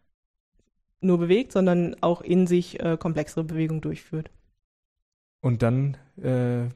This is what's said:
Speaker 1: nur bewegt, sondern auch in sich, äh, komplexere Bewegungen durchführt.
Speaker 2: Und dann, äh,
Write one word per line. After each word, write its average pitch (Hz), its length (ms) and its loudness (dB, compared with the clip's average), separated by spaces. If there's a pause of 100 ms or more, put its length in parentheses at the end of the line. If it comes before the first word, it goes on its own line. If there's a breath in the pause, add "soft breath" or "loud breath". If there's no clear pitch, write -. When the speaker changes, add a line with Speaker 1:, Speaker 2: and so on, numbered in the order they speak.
(1000)
Speaker 1:
nur 180 180 2
bewegt, 180 340 2
sondern 175 480 2
auch 170 220 0
in 180 240 4
sich, 175 340 0
äh, 165 180 0
komplexere 160 460 -4
Bewegungen 160 360 -4
durchführt. 156 500 -8 (1120)
Speaker 2:
Und 120 220 0
dann, 131 340 2 (240)
äh, 123 560 -2